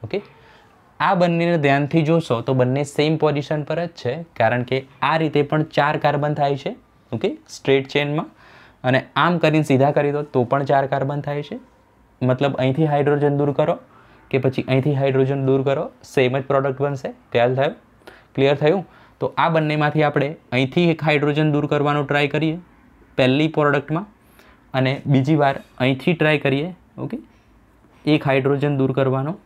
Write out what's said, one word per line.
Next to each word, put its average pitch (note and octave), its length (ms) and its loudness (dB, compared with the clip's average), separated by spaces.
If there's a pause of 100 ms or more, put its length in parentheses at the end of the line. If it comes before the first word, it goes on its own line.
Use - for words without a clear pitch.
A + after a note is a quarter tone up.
ઓકે, D#3+ 180 -6 (760)
આ F3 160 2
બંનેને E3+ 420 2
ધ્યાનથી C#3+ 440 2
જોશો D#3 400 0
તો C3+ 120 -2
બંને B2+ 300 2
સેમ D3+ 340 0
પોઝિશન D3+ 460 -2
પર D#3 220 -6
જ E3+ 40 -10
છે, D#3+ 360 -8 (120)
કારણ A#2+ 260 2
કે C3 220 -4 (160)
આ D3 160 0
રીતે D3 240 0
પણ D#3 220 0
ચાર D3+ 340 0
કાર્બન D3 360 0
થાય C#3+ 240 0
છે. G#3 180 -8 (380)
ઓકે, D4+ 240 -4 (120)
સ્ટ્રેટ C3+ 380 0
ચેનમાં, D3 380 -2 (580)
અને C3 220 0 (100)
આમ E3+ 220 2
કરીને D#3 260 2
સીધા C#3 280 4
કરી D3 200 0
દો D3 120 -4
તો C3+ 200 0
પણ C#3 200 -2
ચાર C#3 240 2
કાર્બન C#3 340 -4
થાય D3 220 -6
છે. A#3+ 160 -12 (600)
મતલબ B2+ 340 0
અહીંથી C3 300 0
હાઇડ્રોજન D3 520 2
દૂર C#3+ 140 0
કરો D#3 280 0 (520)
કે C#3 60 0
પછી C3 300 -2
અહીંથી C3 260 0
હાઇડ્રોજન C3+ 520 0
દૂર C3+ 180 2
કરો, C#3 280 -2 (120)
સેમ B2+ 360 0
જ - 20 -6
પ્રોડક્ટ C3+ 400 0
બનશે. C#3+ 280 -4 (220)
ખ્યાલ A#2+ 240 2
થયો? C#3 160 0 (640)
ક્લિયર C#3 200 4
થયું? D#3 320 0 (320)
તો - 180 -4
આ D3+ 120 2
બંનેમાંથી D3+ 540 0
આપણે D3 320 0 (160)
અહીંથી C3+ 380 2
એક D#3+ 140 -2
હાઇડ્રોજન D3+ 480 0
દૂર D3 140 0
કરવાનો D3 380 0
ટ્રાય C#3+ 240 0
કરીએ D#3 320 -2 (580)
પહેલી C3+ 300 4
પ્રોડક્ટમાં, D3+ 580 0 (680)
અને C3 320 0
બીજી C#3+ 300 2
વાર C#3 280 0 (140)
અહીંથી C3+ 360 0
ટ્રાય D#3 240 0
કરીએ. D3 380 -2 (220)
ઓકે, D3 200 -8 (880)
એક D3+ 220 0
હાઇડ્રોજન C#3 500 0
દૂર C3+ 140 0
કરવાનો. C3+ 540 -2